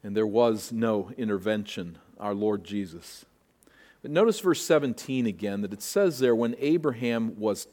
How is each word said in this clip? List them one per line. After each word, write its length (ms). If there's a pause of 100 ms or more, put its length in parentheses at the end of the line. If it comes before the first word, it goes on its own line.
and 120
there 120
was 440
no 460
intervention, 800 (240)
our 140
Lord 280
Jesus. 640 (760)
But 80
notice 300
verse 220
seventeen 640
again, 360
that 100
it 80
says 380
there, 160
"When 240
Abraham 840
was 320